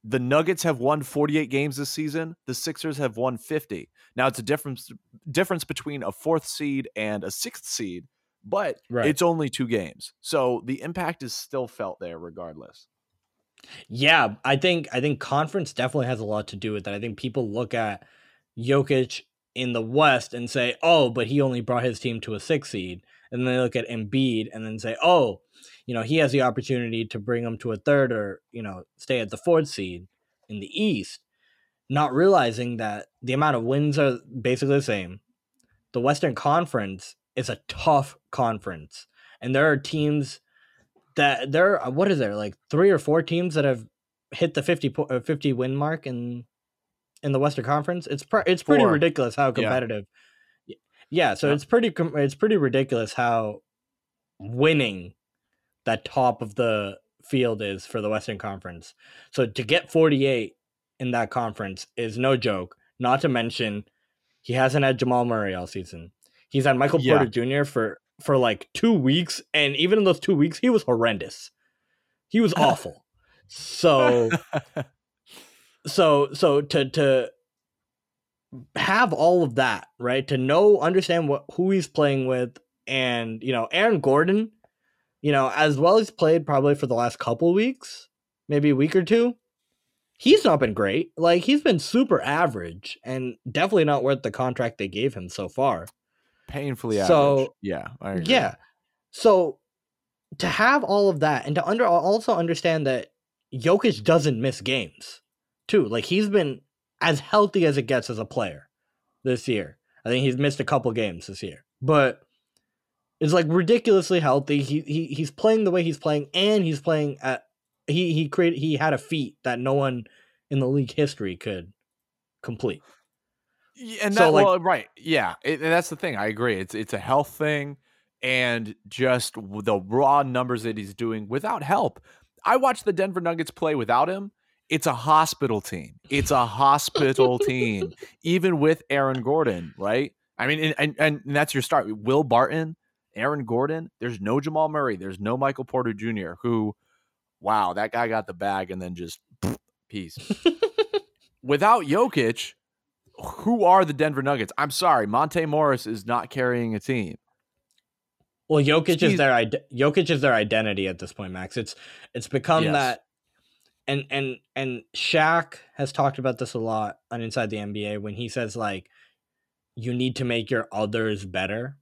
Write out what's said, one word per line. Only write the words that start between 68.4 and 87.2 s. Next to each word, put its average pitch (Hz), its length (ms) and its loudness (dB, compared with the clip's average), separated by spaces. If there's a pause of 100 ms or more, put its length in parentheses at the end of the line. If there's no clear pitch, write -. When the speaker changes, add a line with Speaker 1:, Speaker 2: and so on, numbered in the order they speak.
Speaker 2:
two 226 200 2
weeks, 156 480 2 (120)
and 143 220 2
even 180 240 2
in 202 60 2
those 180 140 4
two 196 160 2
weeks, 156 240 2
he 247 100 2
was 226 140 4
horrendous. 117 680 -2 (800)
He 214 100 2
was 214 140 4
Speaker 1:
<laughs> - 40 -4
Speaker 2:
awful. - 480 0 (420)
So, 123 840 2 (800)
Speaker 1:
<laughs> - 720 -20
Speaker 2:
so, 147 480 4
so 143 280 4
to, 143 280 0
to 135 420 2 (1400)
have 202 380 2
all 170 300 4
of 127 120 -2
that, 123 320 0 (120)
right? 127 300 -2
To 143 80 0
know, 165 420 6
understand 170 480 2
what, 139 260 -2
who 180 180 0
he's 185 160 0
playing 139 400 2
with, 127 300 -2 (300)
and, 117 560 -2
you 127 80 -2
know, 117 200 -2
Aaron 196 280 2
Gordon, 175 520 2 (680)
you 147 100 0
know, 135 240 2
as 151 220 2
well 170 200 6
as 220 120 2
played 160 360 2
probably 143 300 4
for 143 120 -4
the 123 80 0
last 120 240 -2
couple 170 340 0